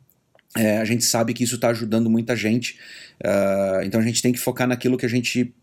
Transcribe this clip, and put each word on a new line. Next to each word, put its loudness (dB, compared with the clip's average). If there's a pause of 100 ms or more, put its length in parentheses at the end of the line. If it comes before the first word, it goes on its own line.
(560)
é, 2
a 0
gente 0
sabe 0
que -2
isso -2
tá 0
ajudando 0
muita 2
gente. -2 (440)
Ah, 2
então 0
a 2
gente 0
tem 4
que -4
focar -2
naquilo 0
que -4
a -2
gente -2 (100)